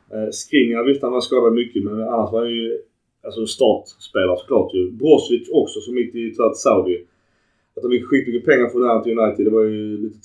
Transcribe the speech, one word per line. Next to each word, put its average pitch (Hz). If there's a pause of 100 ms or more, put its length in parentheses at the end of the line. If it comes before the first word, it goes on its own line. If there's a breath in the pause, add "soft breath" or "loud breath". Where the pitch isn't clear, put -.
(140)
Eh, 107
Skriniar, 120
visst, 139
han 123
var 127
skadad 117
mycket, 117
men 104
annars 110
var 113
han 117
ju, 117 (480)
alltså, 110
startspelare -
såklart 104
ju. 92
Brozovic 120
också, 143
som 120
gick 117
till, 117
till 113
Saudi. 92 (800)
Att 117
de 123
fick 120
skitmycket 123
pengar 127
från 120
det 123
här 113
till 113
United, 104
det 107
var 110
ju 107
lite 107